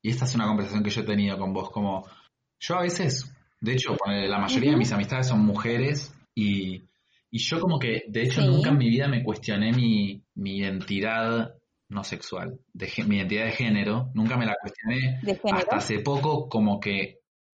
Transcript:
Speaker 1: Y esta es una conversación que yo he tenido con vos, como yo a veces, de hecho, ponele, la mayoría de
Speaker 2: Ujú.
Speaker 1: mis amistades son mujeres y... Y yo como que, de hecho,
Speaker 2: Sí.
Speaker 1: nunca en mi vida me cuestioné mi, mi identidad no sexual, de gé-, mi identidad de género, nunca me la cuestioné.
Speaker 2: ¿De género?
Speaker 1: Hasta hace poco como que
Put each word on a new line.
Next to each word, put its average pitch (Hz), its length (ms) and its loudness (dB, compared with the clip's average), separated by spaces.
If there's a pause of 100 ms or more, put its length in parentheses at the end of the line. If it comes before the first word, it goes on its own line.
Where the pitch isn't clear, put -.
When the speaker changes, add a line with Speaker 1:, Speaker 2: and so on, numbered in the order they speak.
Speaker 1:
Y 110 100 -2
esta 127 160 0
es - 100 0
una 110 100 2
conversación 104 380 0
que 104 60 0
yo 117 100 -4
he 101 40 -4
tenido 101 340 0
con 95 140 -2
vos, 95 180 -4
como 98 360 -4 (540)
yo 170 160 -2
a 185 60 0
veces, 170 520 -2 (260)
de 110 120 -2
hecho, 131 240 0
ponele, 101 320 0
la 101 100 0
mayoría 123 320 2
de 151 60 6
Speaker 2:
Ujú. - 20 6
Speaker 1:
mis 113 140 2
amistades 127 340 0
son 110 180 4
mujeres 120 720 0 (220)
y... 98 480 -2 (500)
Y 117 40 -2
yo 160 220 -2
como 170 180 2
que, 120 300 -2
de 110 140 -2
hecho, 131 200 2
Speaker 2:
Sí. 139 40 4
Speaker 1:
nunca 131 220 4
en 143 100 6
mi 120 120 4
vida 135 180 2
me 127 160 0
cuestioné 107 480 0
mi, 110 500 2 (120)
mi 98 240 -6
identidad 104 960 -2 (340)
no 101 160 -6
sexual, 90 560 -10 (120)
de 92 140 -8
gé-, - 180 -6
mi 104 120 4
identidad 101 300 0
de 110 60 -2
género, 110 640 0
nunca 113 220 2
me 120 100 2
la 104 140 0
cuestioné. 127 600 -2
Speaker 2:
¿De 202 140 -2
género? 196 200 0
Speaker 1:
Hasta 185 200 0
hace 110 240 -2
poco 143 480 0
como 104 300 2
que - 420 -4 (340)